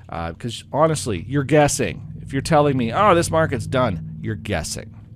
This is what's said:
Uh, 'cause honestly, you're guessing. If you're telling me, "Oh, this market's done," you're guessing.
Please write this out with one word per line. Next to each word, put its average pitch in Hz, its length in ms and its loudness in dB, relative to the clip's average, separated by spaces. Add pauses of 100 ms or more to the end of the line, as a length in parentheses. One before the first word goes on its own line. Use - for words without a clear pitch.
Uh, 85 240 -6
'cause 113 380 -10
honestly, 139 560 0
you're 139 180 0
guessing. 147 760 2
If - 120 -14
you're 135 100 -2
telling 147 340 4
me, 117 140 -2
"Oh, 185 240 4
this 170 160 2
market's 160 340 0
done," 113 560 -2
you're 107 140 -6
guessing. 87 580 -6 (220)